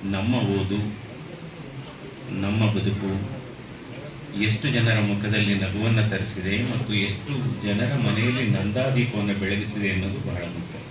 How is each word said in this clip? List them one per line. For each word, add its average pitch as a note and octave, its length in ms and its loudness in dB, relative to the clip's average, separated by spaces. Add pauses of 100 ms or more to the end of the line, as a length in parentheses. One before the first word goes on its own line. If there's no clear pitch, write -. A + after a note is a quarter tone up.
ನಮ್ಮ G2 320 2
ಓದು, G2+ 760 0 (1300)
ನಮ್ಮ A2 300 4
ಬದುಕು G2 720 0 (1000)
ಎಷ್ಟು A2 260 2
ಜನರ A2+ 300 4
ಮುಖದಲ್ಲಿ G2+ 560 2
ನಗುವನ್ನ G#2+ 520 2
ತರಿಸಿದೆ G2 560 0
ಮತ್ತು - 300 0
ಎಷ್ಟು G#2 760 -2
ಜನರ G#2 300 2
ಮನೆಯಲ್ಲಿ A2+ 500 2
ನಂದಾದೀಪವನ್ನು G#2 840 2
ಬೆಳಗಿಸಿದೆ G2+ 580 0
ಅನ್ನೋದು F#2+ 220 0
ಬಹಳ G2 160 -4
ಮುಖ್ಯ. E2+ 500 -6 (120)